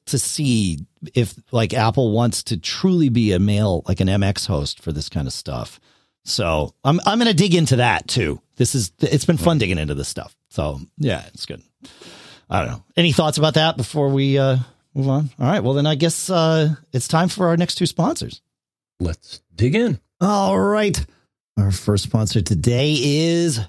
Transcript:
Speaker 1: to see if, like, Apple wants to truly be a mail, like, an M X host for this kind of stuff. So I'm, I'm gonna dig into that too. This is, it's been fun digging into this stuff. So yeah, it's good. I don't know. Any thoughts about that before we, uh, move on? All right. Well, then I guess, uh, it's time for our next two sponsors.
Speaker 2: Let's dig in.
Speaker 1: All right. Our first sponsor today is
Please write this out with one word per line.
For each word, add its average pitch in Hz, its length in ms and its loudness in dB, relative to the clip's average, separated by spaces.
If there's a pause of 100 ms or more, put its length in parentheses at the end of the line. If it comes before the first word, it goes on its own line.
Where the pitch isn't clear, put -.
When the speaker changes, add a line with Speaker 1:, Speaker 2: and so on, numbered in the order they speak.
Speaker 1:
to 139 120 -2
see 104 640 -2 (300)
if, 120 180 0 (180)
like, 113 220 0
Apple 113 380 2
wants 113 320 0
to 107 140 -4
truly 170 520 0
be 113 220 2
a 90 80 2
mail, 101 480 2
like, 92 140 -2
an 95 80 2
M 98 120 2
X 98 240 -2
host 73 380 -4
for 82 80 -6
this 73 180 -6
kind 76 160 -4
of 64 80 -8
stuff. - 460 -12 (460)
So 80 580 -2
I'm, 156 220 2
I'm 202 120 2
gonna 233 160 2
dig 180 220 4
into 147 220 2
that 113 300 0
too. 82 320 -2 (180)
This 127 180 0
is, 117 240 -2
it's 147 260 0
been 170 120 2
fun 160 200 2
digging 92 220 0
into 73 160 -4
this 69 140 -6
stuff. - 260 -12 (140)
So 73 300 -6 (200)
yeah, 113 240 -2 (100)
it's - 140 -16
good. - 160 -14 (880)
I 90 100 0
don't 62 100 -4
know. - 120 -12 (120)
Any 170 180 4
thoughts 156 260 2
about 151 160 2
that 160 220 2
before 139 320 -2
we, 139 280 2
uh, 135 200 2 (360)
move 135 140 -2
on? 135 220 0 (100)
All 123 80 0
right. 175 160 0
Well, 127 100 0
then 143 140 0
I 156 80 0
guess, 165 340 -2
uh, 160 460 2 (160)
it's 123 160 -2
time 170 220 2
for 185 180 -2
our 170 100 2
next 175 180 0
two 180 100 0
sponsors. - 560 -4 (580)
Speaker 2:
Let's - 420 -6 (140)
dig 120 200 2
in. 220 240 0 (220)
Speaker 1:
All 196 380 2
right. 208 440 0 (540)
Our 98 140 2
first 98 340 0
sponsor 110 360 0
today 120 580 2
is 156 680 0